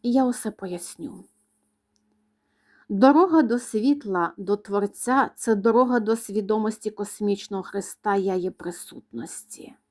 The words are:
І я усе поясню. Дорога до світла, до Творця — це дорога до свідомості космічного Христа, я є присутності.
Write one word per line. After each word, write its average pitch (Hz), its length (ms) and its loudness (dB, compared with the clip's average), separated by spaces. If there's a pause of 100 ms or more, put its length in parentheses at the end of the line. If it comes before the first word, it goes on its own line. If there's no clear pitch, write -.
І 240 100 -2
я 262 140 4
усе 240 260 -2
поясню. 175 720 -10 (1700)
Дорога 294 520 6
до 240 180 0
світла, 214 760 0
до 202 200 -2
Творця — 202 800 0
це 226 200 0
дорога 233 440 4
до 214 160 0
свідомості 214 760 -2
космічного 202 720 -4
Христа, - 520 -4
я 190 200 0
є 180 160 -2
присутності. - 1200 -12 (180)